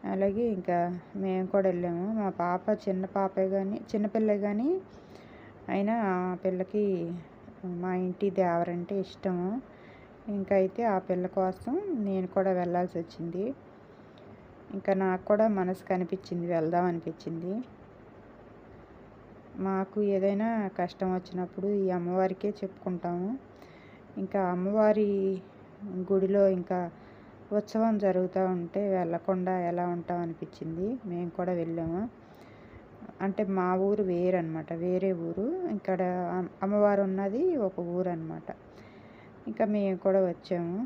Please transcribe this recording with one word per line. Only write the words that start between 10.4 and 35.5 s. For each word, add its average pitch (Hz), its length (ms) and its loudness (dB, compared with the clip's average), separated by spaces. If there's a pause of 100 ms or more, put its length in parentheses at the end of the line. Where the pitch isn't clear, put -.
అయితే 190 220 2 (140)
ఆ - 20 2 (100)
పిల్ల 180 180 0 (120)
కోసం 190 380 0 (320)
నేను 190 280 0
కూడా 190 240 4
వెళ్ళాల్సి 175 420 0
వచ్చింది. 170 440 -6 (1300)
ఇంకా 196 180 0 (100)
నాకు 185 260 0
కూడా 208 160 6 (140)
మనసు 185 320 -2
కనిపించింది, 180 540 -2 (100)
వెళ్దాం 170 340 2
అనిపించింది. 165 640 -6 (2250)
మాకు 190 300 -2 (180)
ఏదైనా 196 340 2 (320)
కష్టం 185 360 -2
వచ్చినప్పుడు 180 520 -4 (140)
ఈ - 20 2 (120)
అమ్మవారికే 190 600 0
చెప్పుకుంటాము. 180 720 -4 (920)
ఇంకా 196 180 0 (140)
అమ్మవారి 208 520 4 (1040)
గుడిలో 196 320 6 (160)
ఇంకా 180 220 -2 (760)
ఉత్సవం 220 480 2
జరుగుతూ 185 380 4 (140)
ఉంటే 175 260 -2 (140)
వెళ్ళకుండా 180 580 0 (160)
ఎలా 175 240 0
ఉంటాం 175 300 -2
అనిపించింది. 165 640 -6 (260)
మేము 175 260 -4
కూడా 180 220 0
వెళ్ళాము. 165 420 -2 (1200)
అంటే 196 180 0 (160)
మా 180 80 2 (220)
ఊరు 208 220 2
వేరనమాట, 175 600 0 (140)
వేరే 185 260 2 (160)
ఊరు. 170 180 -4 (340)